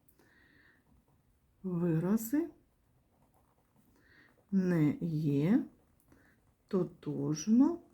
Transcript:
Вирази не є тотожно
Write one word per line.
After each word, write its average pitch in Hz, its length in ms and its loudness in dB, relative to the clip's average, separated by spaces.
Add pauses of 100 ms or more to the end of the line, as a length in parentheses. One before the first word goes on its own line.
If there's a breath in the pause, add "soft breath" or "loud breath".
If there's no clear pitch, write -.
(1600 soft breath)
Вирази 185 840 -2 (2000 soft breath)
не 175 500 2
є 156 600 0 (1040 soft breath)
тотожно 180 1120 0 (140)